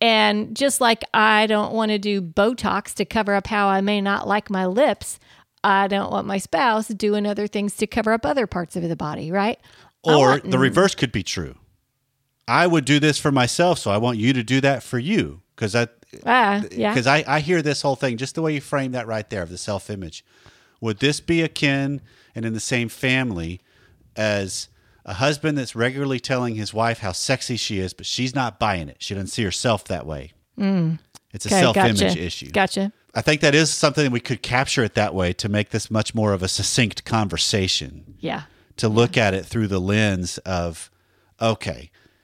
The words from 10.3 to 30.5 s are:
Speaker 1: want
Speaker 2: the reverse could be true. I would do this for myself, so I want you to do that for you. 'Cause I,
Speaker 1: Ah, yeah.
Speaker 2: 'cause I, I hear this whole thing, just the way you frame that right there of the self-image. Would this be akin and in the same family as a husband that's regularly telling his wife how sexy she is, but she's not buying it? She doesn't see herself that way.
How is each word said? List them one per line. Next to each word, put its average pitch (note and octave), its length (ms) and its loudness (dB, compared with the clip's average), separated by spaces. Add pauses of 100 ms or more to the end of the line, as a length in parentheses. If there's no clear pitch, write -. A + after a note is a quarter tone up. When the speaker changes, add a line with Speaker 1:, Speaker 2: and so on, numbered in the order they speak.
Speaker 1:
want D3 220 0
Speaker 2:
the B2+ 60 2
reverse E3+ 360 4
could C3+ 160 -2
be G2+ 140 -2
true. D#2+ 320 -8 (920)
I D3 200 4
would E3 200 4
do D3 140 6
this D3+ 180 2
for D3 140 2
myself, C#3+ 460 4
so G#2+ 120 -2
I G2+ 80 2
want A#2+ 200 0
you A#2+ 140 2
to B2+ 120 0
do C3 180 2
that C3+ 200 2
for - 160 -4
you. A#2 440 -2 (140)
'Cause G#2 180 -4
I, A#2+ 140 2 (360)
Speaker 1:
Ah, G#3 460 2
yeah. G#3+ 240 -2
Speaker 2:
'cause B2 140 0
I, G#3 180 4
I D3 140 0
hear E3 200 0
this D3 220 -2
whole C#3 140 0
thing, B2+ 200 -2
just B2+ 200 -8
the E3 40 -4
way D#3 140 0
you C#3+ 80 -4
frame C3+ 300 -4
that A#2+ 160 -6
right A2 200 -4
there G2+ 140 -4
of E2 80 -8
the F2+ 80 -12
self-image. F#2+ 640 -8 (560)
Would A2 200 -2
this D3 200 0
be E3 220 0
akin C#3 580 0 (340)
and A2+ 120 -6
in A2 80 -4
the A2 60 -4
same A#2+ 280 -2
family G#2+ 720 -2 (560)
as G#2 520 -2 (360)
a G2 100 -10
husband D3 440 0
that's B2 160 -8
regularly C3 460 -2
telling B2 340 -2
his G#2+ 180 -6
wife A2+ 280 -2
how F#2+ 120 -4
sexy - 440 -2
she G#2 240 -4
is, F#2 120 -4
but - 140 -14
she's B2+ 280 -4
not B2 260 -4
buying F#2 280 0
it? - 120 -18
She - 140 -8
doesn't G2 140 -6
see - 140 -4
herself G#2+ 420 0
that D2 220 -6
way. D2+ 260 -10 (260)